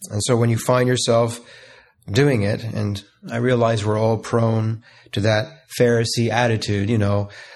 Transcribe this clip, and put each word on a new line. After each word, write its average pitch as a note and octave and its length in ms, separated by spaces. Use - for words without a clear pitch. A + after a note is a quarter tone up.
And G#2 140
so B2+ 120
when A#2 140
you A#2 80
find B2+ 300
yourself A#2+ 520
doing B2+ 320
it, G2+ 220
and G#2 400
I A#2 80
realize A#2 480
we're G#2+ 140
all A2 180
prone A2+ 680
to G2 100
that A2 480
Pharisee A#2 520
attitude, A2 580
you A#2 80
know, G2+ 320